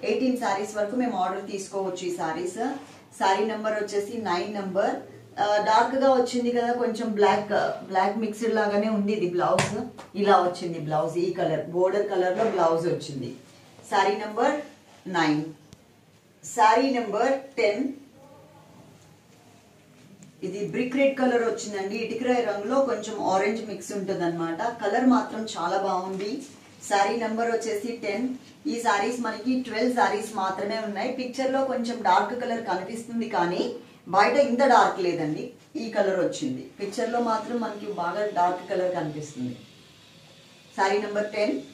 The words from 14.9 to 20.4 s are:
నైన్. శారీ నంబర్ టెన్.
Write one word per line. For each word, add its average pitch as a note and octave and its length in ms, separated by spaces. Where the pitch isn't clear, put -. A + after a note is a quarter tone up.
నైన్. D#3 360
శారీ C4+ 460
నంబర్ A#3+ 500
టెన్. A3 300